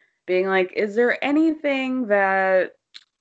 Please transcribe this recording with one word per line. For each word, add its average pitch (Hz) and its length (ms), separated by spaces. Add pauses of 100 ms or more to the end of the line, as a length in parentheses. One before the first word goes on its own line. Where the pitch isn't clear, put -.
(260)
being 185 220
like, 190 260
"Is 202 220
there 240 280
anything 277 840
that 190 680 (480)